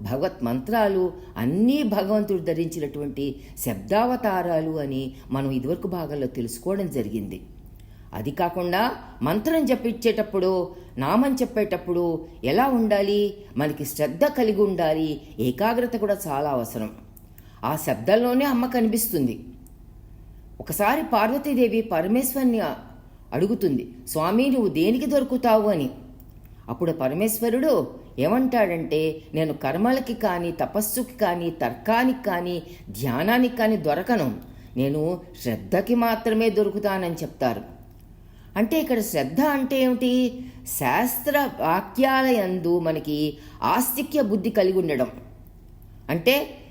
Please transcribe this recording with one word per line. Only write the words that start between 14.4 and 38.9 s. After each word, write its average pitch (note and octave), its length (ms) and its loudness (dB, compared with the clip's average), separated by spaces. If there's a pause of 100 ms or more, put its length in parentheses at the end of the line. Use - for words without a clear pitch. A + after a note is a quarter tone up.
ఉండాలి, D#3+ 580 0 (180)
ఏకాగ్రత A3+ 580 0
కూడా G3+ 200 0 (100)
చాలా D3 240 0
అవసరం. A2+ 400 -4 (720)
ఆ C#3 120 0
శబ్దంలోనే A3 680 2
అమ్మ B3+ 220 2
కనిపిస్తుంది. A3 800 0 (1160)
ఒకసారి G#3+ 420 0 (100)
పార్వతీదేవి A#3 680 2
పరమేశ్వరుని A3+ 800 2
అ-, D3 140 -2 (580)
అడుగుతుంది, F3+ 600 0 (160)
"స్వామి, G3+ 420 2
నువ్వు B3 180 4
దేనికి G3 380 2
దొరుకుతావు?" B3 600 4
అని. D#3 220 2 (760)
అప్పుడు D#3+ 240 0
పరమేశ్వరుడు A3 1000 2 (240)
ఏమంటాడంటే, E3+ 1040 2 (120)
"నేను D#3 180 0
కర్మలకి A#3+ 600 0
కానీ, F3 380 -2
తపస్సుకి G#3 640 -4
కానీ, F3 320 0
తర్కానికి A3+ 720 0
కానీ, F3 400 -2 (280)
ధ్యానానికి E3+ 680 2
కానీ A3 200 2
దొరకను, D#3 600 0 (400)
నేను D3+ 440 0 (220)
శ్రద్ధకి A#2 520 0
మాత్రమే A3+ 560 2
దొరుకుతానని" G3 640 0
చెప్తారు. B2 480 -2 (920)
అంటే A3+ 240 2
ఇక్కడ B3+ 200 0